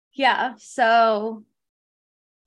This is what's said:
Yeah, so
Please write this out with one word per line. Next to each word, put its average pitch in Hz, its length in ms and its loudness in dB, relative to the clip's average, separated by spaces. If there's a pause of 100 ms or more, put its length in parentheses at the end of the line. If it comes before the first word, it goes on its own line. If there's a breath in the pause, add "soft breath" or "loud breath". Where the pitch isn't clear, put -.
(140)
Yeah, 247 440 -2
so 226 840 0 (1040)